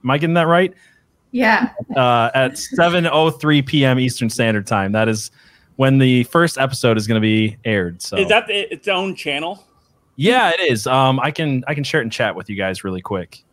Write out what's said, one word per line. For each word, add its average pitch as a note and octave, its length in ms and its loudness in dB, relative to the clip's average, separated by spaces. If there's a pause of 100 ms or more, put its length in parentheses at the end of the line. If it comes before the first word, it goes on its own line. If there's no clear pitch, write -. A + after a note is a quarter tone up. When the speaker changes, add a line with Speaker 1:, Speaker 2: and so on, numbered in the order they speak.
Speaker 1:
Am B2+ 60 -2
I C#3+ 80 2
getting E3 160 0
that E3+ 140 2
right? F3+ 260 2 (580)
Speaker 2:
Yeah. A#3+ 400 0 (240)
Speaker 1:
Uh, A#2+ 380 2
at C3 240 0
seven E3+ 500 0
oh D#3 220 2
three D3+ 320 2
P C3+ 240 0
M B2+ 140 4
Eastern B2 300 -2
Standard G#2+ 360 -2
Time. G2 260 -2
That A2 160 2
is G#2+ 220 -4 (460)
when C3+ 240 2
the B2+ 260 4
first E3 320 0
episode C3 400 0
is G#2 80 -4
gonna A2 140 0
be A2 440 0
aired. F#2 380 -4
So - 160 -8
Speaker 3:
Is G3 120 0
that A3 200 2
i-, G3+ 220 -4
its E3+ 160 -10
own F#3+ 280 -4
channel? D#3 480 -8 (520)
Speaker 1:
Yeah, G#3+ 340 2
it E3+ 100 0 (120)
is. A2 160 -2
Um, C3 320 2
I C#3 120 -2
can, C#3 360 -2
I D3+ 60 -4
can C#3+ 100 -6
share D3 180 -2
it A2+ 40 -4
in A#2 60 -6
chat G#2 240 -4
with F2+ 140 -12
you G#2 60 -8
guys F#2+ 280 -6
really F#2 180 -6
quick. F2+ 520 -10